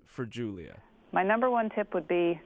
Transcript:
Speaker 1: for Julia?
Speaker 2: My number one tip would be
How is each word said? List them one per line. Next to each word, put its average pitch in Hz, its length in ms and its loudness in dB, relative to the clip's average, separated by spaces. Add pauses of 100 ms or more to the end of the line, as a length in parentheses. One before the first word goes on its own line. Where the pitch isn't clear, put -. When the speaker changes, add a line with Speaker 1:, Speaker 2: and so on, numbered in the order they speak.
Speaker 1:
for - 200 -8
Julia? 104 500 -8 (360)
Speaker 2:
My 180 100 2
number 226 280 4
one 226 200 0
tip 208 240 -4
would 160 140 0
be 170 380 2